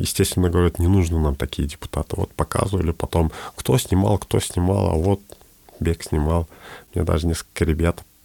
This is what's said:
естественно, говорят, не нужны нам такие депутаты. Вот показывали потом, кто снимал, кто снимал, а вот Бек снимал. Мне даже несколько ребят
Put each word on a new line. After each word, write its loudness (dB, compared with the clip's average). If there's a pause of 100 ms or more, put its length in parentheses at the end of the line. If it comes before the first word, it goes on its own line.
естественно, 2
говорят, 2
не 2
нужны 4
нам 2
такие -4
депутаты. -6
Вот -4
показывали -2
потом, 0 (240)
кто 0
снимал, 2
кто -2
снимал, 0
а 0
вот 0 (580)
Бек -2
снимал. 0 (440)
Мне 0
даже 0
несколько -4
ребят 0 (220)